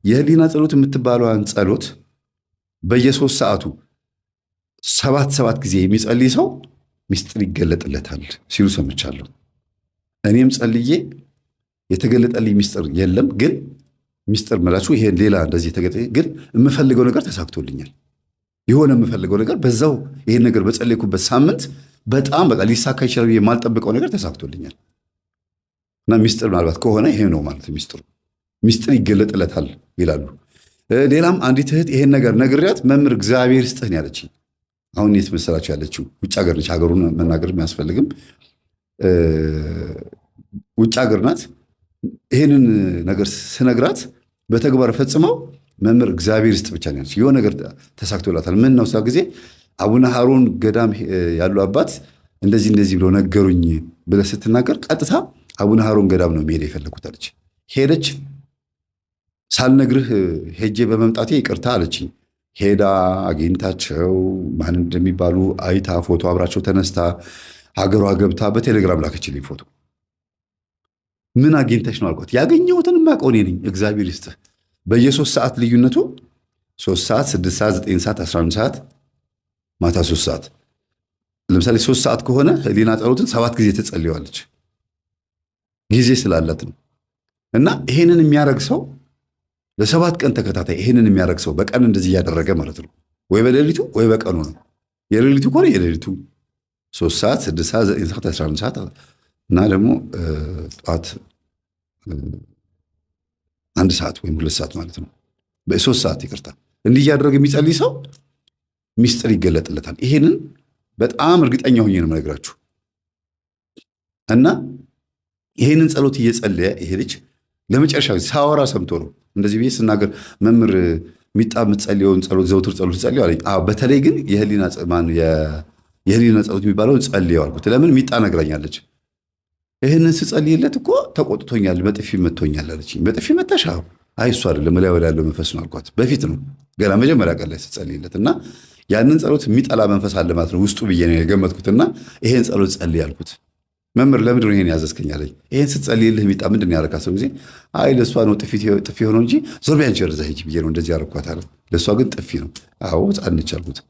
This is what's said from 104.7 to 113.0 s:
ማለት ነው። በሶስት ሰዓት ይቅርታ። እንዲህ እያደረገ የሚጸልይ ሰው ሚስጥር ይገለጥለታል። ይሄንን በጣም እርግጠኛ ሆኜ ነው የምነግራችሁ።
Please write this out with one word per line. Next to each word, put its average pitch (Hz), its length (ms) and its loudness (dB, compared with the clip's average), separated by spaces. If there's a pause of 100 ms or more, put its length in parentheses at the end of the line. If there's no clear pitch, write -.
ማለት 82 240 -12
ነው። 82 100 -16 (580)
በሶስት - 340 2
ሰዓት - 220 -4
ይቅርታ። - 260 -16 (360)
እንዲህ 127 180 6
እያደረገ 143 320 4
የሚጸልይ 143 400 4
ሰው 494 160 0 (1080)
ሚስጥር 117 340 2
ይገለጥለታል። 80 720 -2
ይሄንን 147 340 4 (640)
በጣም 143 420 2
እርግጠኛ 131 360 2
ሆኜ 107 160 4
ነው 90 80 0
የምነግራችሁ። 76 540 -6 (1700)